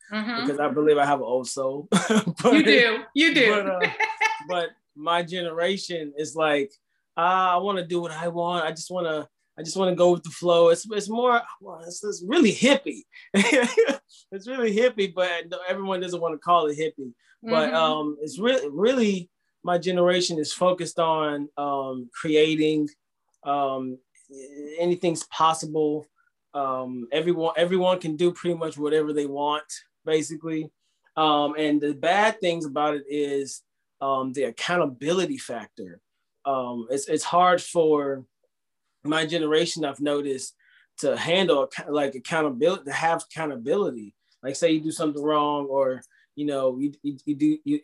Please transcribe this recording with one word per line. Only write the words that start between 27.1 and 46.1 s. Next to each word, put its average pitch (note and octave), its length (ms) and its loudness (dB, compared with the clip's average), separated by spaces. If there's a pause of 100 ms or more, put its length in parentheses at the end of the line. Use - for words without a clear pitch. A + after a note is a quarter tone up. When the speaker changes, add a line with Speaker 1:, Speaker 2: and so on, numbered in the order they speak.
Speaker 2:
everyone, D#3+ 460 0
everyone F3+ 440 2
can D#3+ 160 -4
do F3 160 2
pretty F3 260 -4
much D#3+ 180 -6
whatever D3+ 380 0
they D3 120 -2
want, C#3+ 380 -2 (420)
basically. D#3 640 -4 (460)
Um, D3+ 420 2
and D3 220 2
the D3 140 -2
bad G3 440 2
things E3+ 280 -2
about D3 280 -2
it C#3 140 -8
is, C#3+ 540 -4 (400)
um, C3 320 -2
the C#3 100 -2
accountability D3 960 -2
factor. G#2 600 -14 (460)
Um, B2 460 -4
it's, C#3 180 -4
it's D#3 160 -2
hard F3 380 4
for D3 640 0 (800)
my D#3 240 -2
generation, D#3+ 580 0
I've C#3 160 -6
noticed, C#3+ 540 -4 (440)
to C3+ 180 0
handle D#3 480 2
acc-, - 240 -10
like, C#3+ 260 0
accountability, D3+ 720 0
to C#3 80 -8
have D#3+ 380 0
accountability. C#3 840 -4 (280)
Like, C3+ 140 -6
say E3+ 160 2
you D#3 80 2
do D#3 100 -4
something D3 320 -4
wrong, D3 480 0
or, C3+ 320 0 (340)